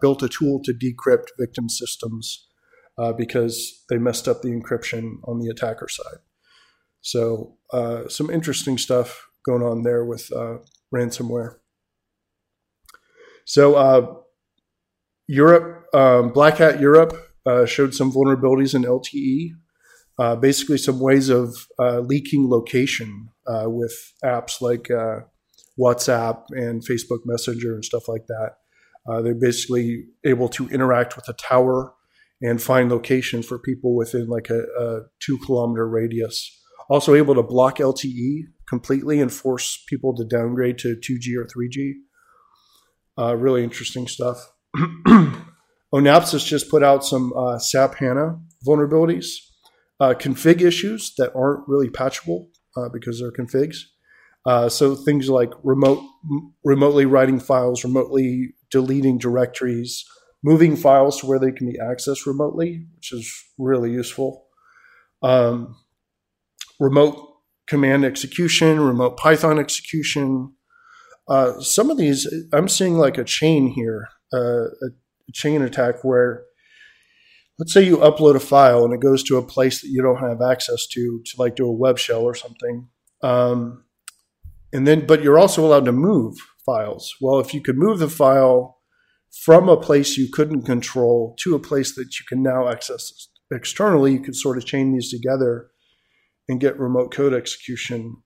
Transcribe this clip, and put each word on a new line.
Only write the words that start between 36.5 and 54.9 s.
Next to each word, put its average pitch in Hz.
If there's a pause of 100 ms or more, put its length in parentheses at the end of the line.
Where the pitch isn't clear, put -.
Also 143
able 143
to 123
block 127
L 135
T 135
E 131 (220)
completely 139
and 123
force -
people 131
to 117
downgrade 120
to 120
two 127
G 120
or 117
three 120
G. 139 (1200)
Uh, 120
really 123
interesting 117
stuff. - (260)
<clears throat> - (1200)
Onapsis 143
just -
put 151
out 139
some, 127
uh, 123
sap 131
hana 143 (280)
vulnerabilities, 156 (760)
uh, 131
config 156
issues 196
that 127
aren't 143
really 139
patchable, 170 (260)
uh, 123
because 120
they're 120
configs. 135 (600)
Uh, 120
so 135